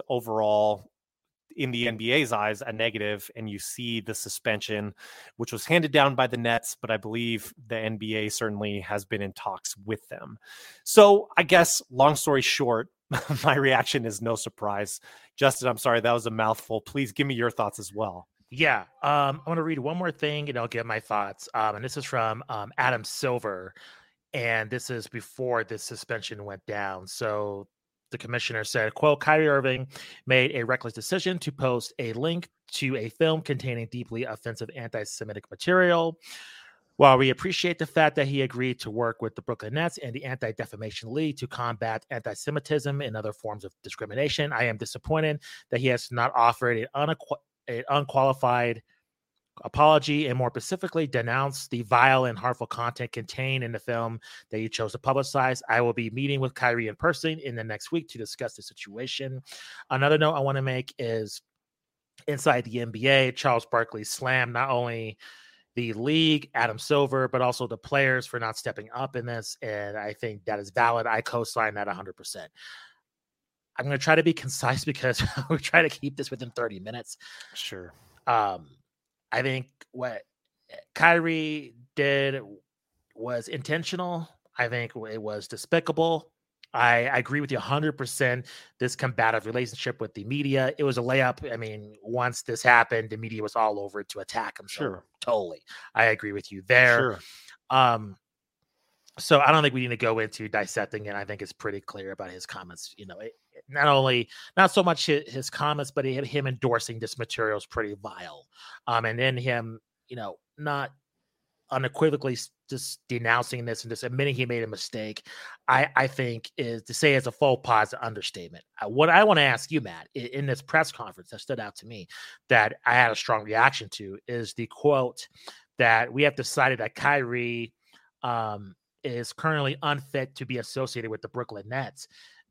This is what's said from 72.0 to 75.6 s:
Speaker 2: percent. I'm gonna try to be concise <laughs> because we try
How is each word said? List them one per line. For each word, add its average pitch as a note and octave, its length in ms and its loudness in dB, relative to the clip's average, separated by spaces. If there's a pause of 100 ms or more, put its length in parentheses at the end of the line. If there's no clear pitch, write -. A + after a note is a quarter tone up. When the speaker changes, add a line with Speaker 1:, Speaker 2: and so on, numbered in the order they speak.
Speaker 2:
percent. - 360 -14 (1300)
I'm B2+ 80 -4
gonna C#3 120 -2
try D#3+ 180 4
to D#3+ 80 4
be E3 100 4
concise C3 520 -2
<laughs> - 0 -
because C3 360 -2 (280)
we D#3+ 80 2
try D#3+ 240 4